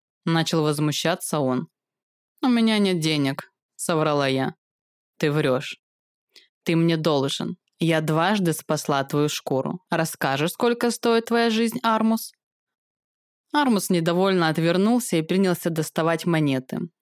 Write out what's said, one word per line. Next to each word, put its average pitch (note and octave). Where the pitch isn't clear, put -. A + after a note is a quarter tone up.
начал E3
возмущаться D3+
он. C3
"У C#4
меня A3+
нет F#3
денег", D3
соврала D#3
я. C3
"Ты D#3
врёшь. D3
Ты E3+
мне E3
должен. D3+
Я D#3+
дважды E3
спасла D3
твою D3
шкуру. C#3
Расскажешь, D#3
сколько A#3+
стоит A#3
твоя A#3
жизнь, A3+
Армус?" A3
Армус C4
недовольно F3
отвернулся F#3
и D#3+
принялся F3+
доставать D#3+
монеты. D3